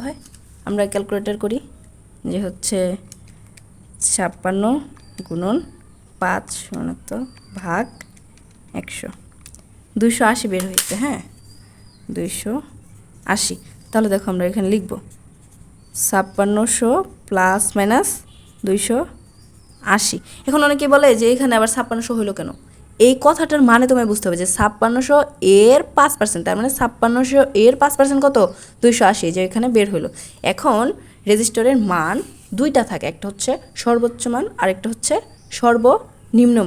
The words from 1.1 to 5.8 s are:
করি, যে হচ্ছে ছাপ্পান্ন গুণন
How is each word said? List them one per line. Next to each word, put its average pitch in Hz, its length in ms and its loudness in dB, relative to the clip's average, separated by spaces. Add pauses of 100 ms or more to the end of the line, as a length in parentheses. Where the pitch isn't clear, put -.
করি, 214 200 -4 (760)
যে 180 140 -4
হচ্ছে 185 320 -6 (1300)
ছাপ্পান্ন 196 580 -4 (640)
গুণন 180 300 -4 (600)